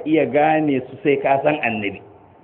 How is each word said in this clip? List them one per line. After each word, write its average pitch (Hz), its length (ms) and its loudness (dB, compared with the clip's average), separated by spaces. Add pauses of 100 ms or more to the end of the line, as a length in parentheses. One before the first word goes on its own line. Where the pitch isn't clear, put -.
iya 151 200 2
gane 147 560 2
su - 220 -16
sai 139 160 2
ka 135 240 2
san 151 180 0
Annabi. 104 400 -4 (420)